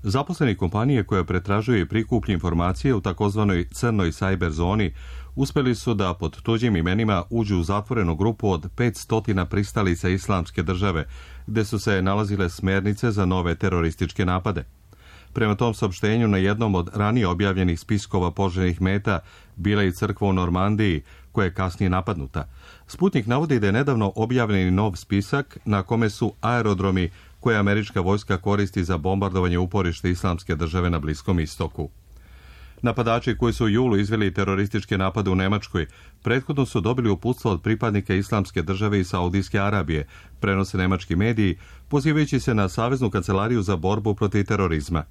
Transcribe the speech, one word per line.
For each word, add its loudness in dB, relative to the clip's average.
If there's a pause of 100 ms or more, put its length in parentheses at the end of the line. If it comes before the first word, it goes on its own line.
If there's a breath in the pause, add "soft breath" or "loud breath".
Zaposleni 0
kompanije 0
koja 0
pretražuje 0
i 0
prikuplja 0
informacije 0
u 0
takozvanoj 0
crnoj 0
sajber -2
zoni 0 (420 loud breath)
uspeli 0
su -2
da 0
pod -6
tuđim 2
imenima 2
uđu 0
u 2
zatvorenu 0
grupu 0
od -4
petstotina 0
pristalica 0
Islamske -2
države, 0 (420 loud breath)
gde 0
su -4
se 2
nalazile 0
smernice 0
za 0
nove 0
terorističke -2
napade. -2 (680 loud breath)
Prema 2
tom 2
saopštenju, 0
na 4
jednom 2
od 0
ranije 2
objavljenih 0
spiskova -2
poželjnih 0
meta 0 (360 loud breath)
bila 2
je 2
i 2
crkva -2
u 2
Normandiji, 0 (300 loud breath)
koja 2
je -2
kasnije -2
napadnuta. -2 (400 loud breath)
Sputnik 0
navodi 2
da 2
je 4
nedavno 2
objavljen 2
i 2
nov 2
spisak -2
na 0
kome 0
su -2
aerodromi 2 (300 loud breath)
koje 2
američka 0
vojska 0
koristi 0
za 0
bombardovanje 0
uporišta 0
Islamske -2
države 0
na 0
Bliskom -2
istoku. -6 (920 loud breath)
Napadači 0
koji 2
su 0
u 4
julu 4
izveli 0
terorističke 0
napade 0
u 2
Nemačkoj 0 (380 loud breath)
prethodno 0
su -2
dobili 0
uputstva 0
od 0
pripadnika 0
Islamske -2
države 0
i 0
Saudijske 0
Arabije, 0 (320 loud breath)
prenose 0
nemački 0
mediji, 2 (300 loud breath)
pozivajući 0
se 0
na 2
Saveznu 0
kancelariju 0
za 0
borbu 0
protiv 0
terorizma. 0